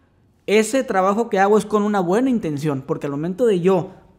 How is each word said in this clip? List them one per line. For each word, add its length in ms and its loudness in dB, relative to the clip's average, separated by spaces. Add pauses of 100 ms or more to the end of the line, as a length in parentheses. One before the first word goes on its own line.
(480)
ese 340 2
trabajo 480 0
que 80 0
hago 200 4
es 60 0
con 200 0
una 160 0
buena 280 0
intención, 540 -2
porque 240 -6
al 60 -4
momento 340 -2
de 140 2
yo 320 0 (260)